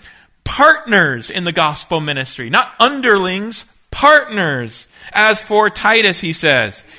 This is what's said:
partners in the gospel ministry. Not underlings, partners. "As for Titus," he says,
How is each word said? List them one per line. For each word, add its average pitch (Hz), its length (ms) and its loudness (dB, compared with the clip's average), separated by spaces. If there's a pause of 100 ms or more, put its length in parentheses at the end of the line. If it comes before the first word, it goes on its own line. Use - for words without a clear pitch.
(440)
partners 202 840 2
in 180 160 -6
the 170 80 -4
gospel 160 480 -2
ministry. 131 480 -6
Not 214 300 0
underlings, 220 920 0 (200)
partners. 208 960 0 (260)
"As 214 300 2
for 214 280 2
Titus," 208 500 0
he 165 120 -4
says, 127 520 0 (140)